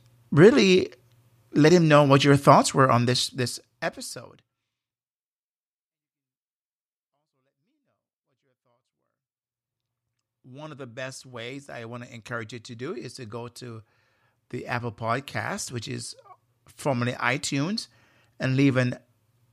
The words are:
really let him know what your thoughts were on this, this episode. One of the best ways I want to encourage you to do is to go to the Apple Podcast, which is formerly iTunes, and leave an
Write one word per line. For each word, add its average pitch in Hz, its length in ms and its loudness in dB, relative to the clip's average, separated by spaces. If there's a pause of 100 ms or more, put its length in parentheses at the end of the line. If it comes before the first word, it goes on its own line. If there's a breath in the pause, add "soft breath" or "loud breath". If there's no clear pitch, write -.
(300)
really 190 640 6 (580)
let 156 200 6
him 175 140 4
know 147 180 6
what 139 200 4
your 139 120 6
thoughts 147 360 4
were 135 180 4
on 120 140 2
this, 123 240 -2
this 127 320 -8 (220)
episode. - 580 -12 (4000)
One 147 300 -18
of 131 60 -20
the 135 80 -16
best 131 400 -14
ways 127 420 -16
I 127 160 -14
want 120 200 -14
to 120 100 -20
encourage 117 400 -12
you 117 60 -14
to 123 140 -16
do 135 200 -10
is - 200 -14
to 123 120 -16
go 120 220 -12
to 117 340 -18 (680)
the 123 160 -10
Apple 120 240 -6
Podcast, 117 800 -6
which 123 160 -10
is 120 300 -12 (500)
formerly 123 460 -4
iTunes, 139 760 -4 (540)
and 131 160 -2
leave 139 200 4
an 127 220 -2 (540)